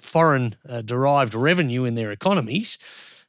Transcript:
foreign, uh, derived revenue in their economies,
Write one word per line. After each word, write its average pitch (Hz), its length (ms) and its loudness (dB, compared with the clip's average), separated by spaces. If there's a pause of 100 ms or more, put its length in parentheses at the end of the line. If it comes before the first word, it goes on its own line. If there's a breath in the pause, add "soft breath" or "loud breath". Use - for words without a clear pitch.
foreign, 139 560 2 (100)
uh, 120 140 -8
derived 127 520 2
revenue 127 520 2
in 117 100 -2
their 110 160 -2
economies, 175 640 -2 (520 loud breath)